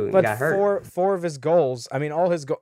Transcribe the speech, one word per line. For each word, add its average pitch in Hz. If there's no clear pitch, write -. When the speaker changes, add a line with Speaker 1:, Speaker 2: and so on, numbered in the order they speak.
Speaker 1:
but, -
but 190
Speaker 2:
got 110
hurt. 156
Speaker 1:
four, 202
four 190
of 175
his 156
goals, 131
I 135
mean, 151
all 175
his 160
go-, 151